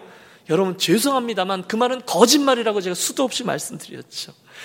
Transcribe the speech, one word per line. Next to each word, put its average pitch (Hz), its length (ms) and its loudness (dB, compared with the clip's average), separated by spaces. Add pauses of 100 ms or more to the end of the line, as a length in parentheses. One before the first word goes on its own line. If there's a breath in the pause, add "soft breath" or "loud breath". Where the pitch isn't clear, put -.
(500 loud breath)
여러분, 180 280 2
죄송합니다만 202 880 0
그 220 100 -2
말은 247 280 0
거짓말이라고 233 760 4
제가 180 120 -4
수도 - 300 -2
없이 240 220 -4
말씀드렸죠. - 880 -10 (320 loud breath)